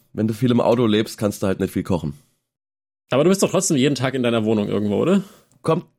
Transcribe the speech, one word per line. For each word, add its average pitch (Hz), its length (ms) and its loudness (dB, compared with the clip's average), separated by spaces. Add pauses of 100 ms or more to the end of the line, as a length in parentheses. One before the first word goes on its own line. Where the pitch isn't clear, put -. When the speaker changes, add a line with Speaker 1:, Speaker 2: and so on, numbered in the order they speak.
(140)
Speaker 1:
Wenn 110 140 -2
du 113 80 -2
viel 127 160 0
im 120 100 4
Auto 120 240 2
lebst, 107 320 0
kannst 104 240 -4
du 107 60 -2
halt 95 120 -2
nicht 92 140 -2
viel 92 100 -2
kochen. 80 300 -4 (960)
Speaker 2:
Aber 135 140 2
du 170 60 4
bist 190 120 2
doch 196 100 0
trotzdem 175 260 0
jeden 135 180 2
Tag 127 180 -4
in 131 100 -2
deiner 117 220 0
Wohnung 107 220 2
irgendwo, 101 300 -2
oder? 170 260 2 (400)
Speaker 1:
Kommt 165 220 -2 (140)